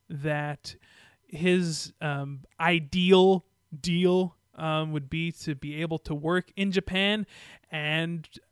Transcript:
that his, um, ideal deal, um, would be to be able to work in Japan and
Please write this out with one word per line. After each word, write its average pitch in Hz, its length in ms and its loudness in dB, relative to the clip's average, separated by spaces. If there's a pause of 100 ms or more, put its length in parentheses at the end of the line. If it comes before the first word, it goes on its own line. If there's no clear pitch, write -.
that 147 640 -6 (520)
his, 175 760 0
um, 139 400 -6 (180)
ideal 180 840 6 (340)
deal, 180 560 2 (200)
um, 156 360 -4
would 143 180 -6
be 165 220 -4
to 156 240 -6
be 147 260 -8
able 160 180 -4
to - 140 -8
work 170 440 -2
in 196 160 -2
Japan 196 520 0 (460)
and 160 560 -4 (240)